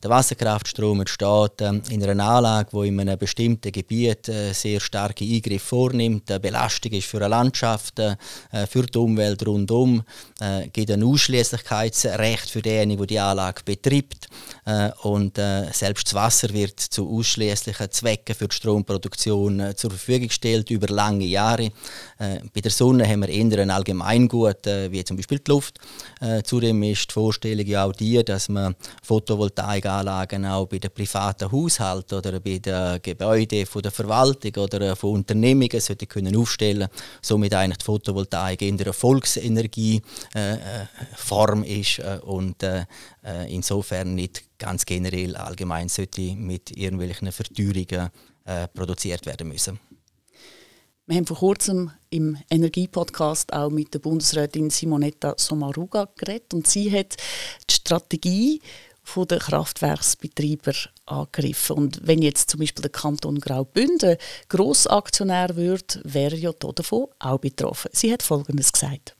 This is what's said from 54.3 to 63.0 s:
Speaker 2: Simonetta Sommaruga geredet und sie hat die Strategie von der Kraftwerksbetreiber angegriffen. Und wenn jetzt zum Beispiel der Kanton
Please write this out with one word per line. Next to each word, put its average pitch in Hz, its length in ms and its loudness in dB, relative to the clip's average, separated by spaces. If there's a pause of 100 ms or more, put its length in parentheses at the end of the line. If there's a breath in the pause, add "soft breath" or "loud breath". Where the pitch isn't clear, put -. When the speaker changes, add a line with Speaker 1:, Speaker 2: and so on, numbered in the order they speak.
Speaker 2:
Simonetta 147 680 0
Sommaruga 156 760 -2
geredet - 380 -8
und 165 140 0
sie 202 240 2
hat 196 260 0 (500 loud breath)
die - 60 4
Strategie 190 880 2 (400 loud breath)
von 185 260 -4
der 170 120 2
Kraftwerksbetreiber 151 1300 -2 (340)
angegriffen. 147 720 -4
Und 143 260 0
wenn 160 180 4
jetzt 147 300 0
zum 151 80 -4
Beispiel - 240 -4
der 147 80 -4
Kanton 147 480 -4